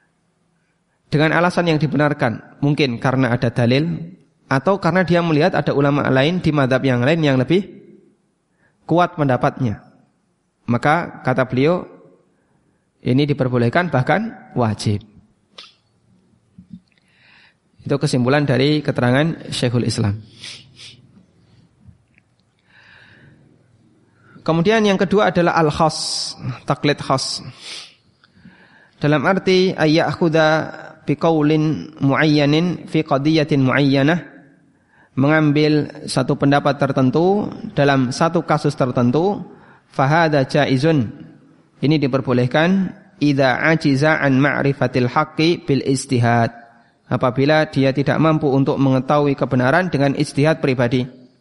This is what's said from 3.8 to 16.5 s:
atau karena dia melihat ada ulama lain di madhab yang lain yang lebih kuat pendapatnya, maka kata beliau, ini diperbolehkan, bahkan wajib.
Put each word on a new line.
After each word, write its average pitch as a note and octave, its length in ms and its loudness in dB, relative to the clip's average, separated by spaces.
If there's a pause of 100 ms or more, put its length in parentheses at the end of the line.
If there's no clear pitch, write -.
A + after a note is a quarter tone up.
atau F#3+ 320 0
karena F#3 240 0
dia F3 240 2
melihat D3+ 320 2
ada D3 160 -2
ulama C#3+ 320 0
lain C#3 320 2
di D#3+ 160 0
madhab C3 320 0
yang B2 160 0
lain D#3 160 2
yang D3 160 2
lebih D#3+ 400 0 (1120)
kuat E3+ 320 2
pendapatnya, C3+ 640 -2 (800)
maka D3 560 -2
kata B2+ 240 -2
beliau, C#3 400 -2 (1200)
ini C3+ 240 0
diperbolehkan, B2+ 640 0
bahkan D#3 400 0 (240)
wajib. A2 480 -2 (2750)